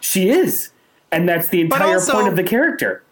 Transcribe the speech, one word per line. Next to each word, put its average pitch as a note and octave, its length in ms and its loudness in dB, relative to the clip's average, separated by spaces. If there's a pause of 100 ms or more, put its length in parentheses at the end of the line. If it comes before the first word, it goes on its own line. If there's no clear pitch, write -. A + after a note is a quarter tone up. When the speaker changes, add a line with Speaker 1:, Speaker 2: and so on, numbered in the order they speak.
Speaker 1:
She F#3+ 300 0
is. - 400 0 (420)
And E3+ 160 0
that's E3+ 200 -2
the E3+ 160 0
Speaker 2:
But E3 180 0
Speaker 1:
entire F#3+ 140 2
Speaker 2:
also - 180 -2
Speaker 1:
point G#3+ 140 2
of E3 80 -2
the D3 60 0
character. A3 680 -2